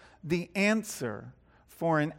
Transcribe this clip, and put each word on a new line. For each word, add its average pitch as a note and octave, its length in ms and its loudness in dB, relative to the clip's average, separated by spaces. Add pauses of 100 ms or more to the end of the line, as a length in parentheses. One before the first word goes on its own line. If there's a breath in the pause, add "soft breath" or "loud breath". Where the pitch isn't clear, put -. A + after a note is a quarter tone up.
(240 soft breath)
The E3+ 320 -2
answer G3 800 -2 (340 soft breath)
for D#3+ 320 2
an D3+ 200 0